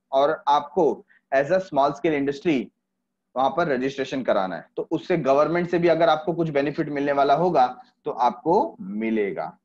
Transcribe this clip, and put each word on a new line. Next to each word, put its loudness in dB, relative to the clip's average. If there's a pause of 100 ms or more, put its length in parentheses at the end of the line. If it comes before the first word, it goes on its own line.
(120)
और 2
आपको 0 (280)
as 2
a 2
small 0
scale -2
industry -2 (720)
वहां 2
पर -2
registration -4
कराना 0
है, -12 (100)
तो -6
उससे -2
government 2
से 0
भी 2
अगर 4
आपको 0
कुछ -2
benefit -2
मिलने -2
वाला 4
होगा 2 (380)
तो -6
आपको 0
मिलेगा। -4